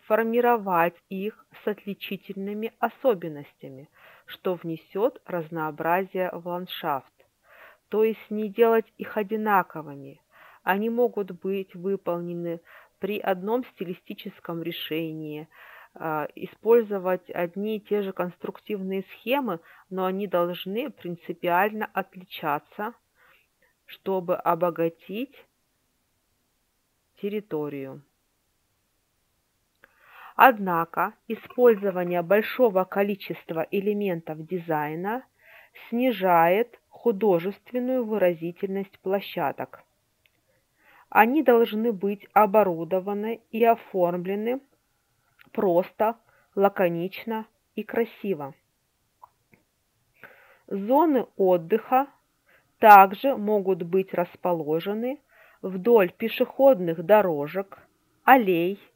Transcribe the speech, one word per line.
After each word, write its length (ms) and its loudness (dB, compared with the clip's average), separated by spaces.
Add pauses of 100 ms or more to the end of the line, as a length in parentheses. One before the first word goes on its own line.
формировать 920 2 (140)
их 360 -10 (180)
с 40 -4
отличительными 1120 -10
особенностями, 1080 -6 (360)
что 300 -6
внесет 680 -6
разнообразие 1080 -4
в 140 -12
ландшафт, 680 -6 (760)
то 140 2
есть 260 -2
не 200 -6
делать 360 4 (120)
их 200 -8
одинаковыми. 1040 -2 (420)
Они 260 0
могут 420 -2
быть 440 -8
выполнены 840 -6 (380)
при 200 -6
одном 460 -4
стилистическом 960 -12
решении, 840 -8 (480)
а, 400 -6
использовать 920 0
одни 480 -6
и 20 -8
те 240 -4
же 100 -8
конструктивные 920 -8
схемы, 560 -4 (300)
но 160 -4
они 220 -4
должны 640 -4
принципиально 1000 -4
отличаться, 1000 -8 (920)
чтобы 500 -4
обогатить 1120 -4 (1800)
территорию. 840 -8 (2250)
Однако 800 2 (120)
использование 920 0
большого 640 2
количества 840 -6
элементов 760 -4
дизайна 800 -6 (640)
снижает 960 2
художественную 1160 -2
выразительность 960 -2
площадок. 840 -6 (1300)
Они 340 6
должны 480 4
быть 420 -4
оборудованы 1080 2 (100)
и 140 0
оформлены 960 -2 (880)
просто, 640 0 (400)
лаконично 920 -2 (300)
и 80 -8
красиво. 720 -6 (2250)
Зоны 580 2 (100)
отдыха 720 2 (720)
также 580 10
могут 480 -2
быть 300 -2
расположены 1040 -4 (420)
вдоль 500 4
пешеходных 920 2
дорожек, 760 2 (440)
аллей 560 4 (160)